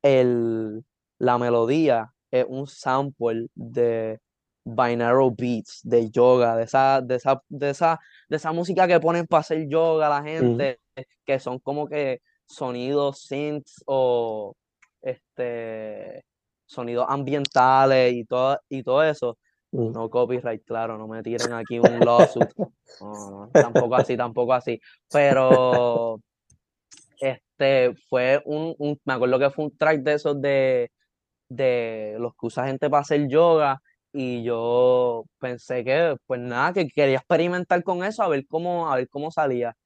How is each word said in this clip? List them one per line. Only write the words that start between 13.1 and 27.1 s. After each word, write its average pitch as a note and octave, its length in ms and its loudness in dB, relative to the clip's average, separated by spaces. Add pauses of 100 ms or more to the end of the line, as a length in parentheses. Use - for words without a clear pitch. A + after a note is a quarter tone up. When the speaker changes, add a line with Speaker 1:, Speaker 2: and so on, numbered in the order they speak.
Speaker 1:
synths D3 640 -8
o, A#2+ 680 -2 (480)
este, A2+ 1200 -10 (420)
sonidos A#2+ 440 -4
ambientales C3+ 1040 4
y A#2+ 120 -6
todo, C3 340 0 (100)
y C3+ 140 -8
todo C3+ 200 2
eso. D3 340 -2 (340)
Speaker 2:
Ujú. A2+ 220 -2
Speaker 1:
No A2+ 160 -6
copyright, A#2+ 560 -2
claro, A2+ 320 -6
no A2 100 -14
me A2 160 -12
tiren A#2+ 300 -6
aquí A#2 260 -8
un A#2+ 240 4
lawsuit. A#2+ 540 4
Speaker 2:
<laughs> - 180 -8 (240)
Speaker 1:
No, G#2 300 -14
no, G2+ 300 -18
tampoco A#2+ 360 2
así, B2+ 220 0
tampoco A#2+ 360 -2
así. A#2+ 260 -4 (320)
Pero, B2+ 1080 2 (1000)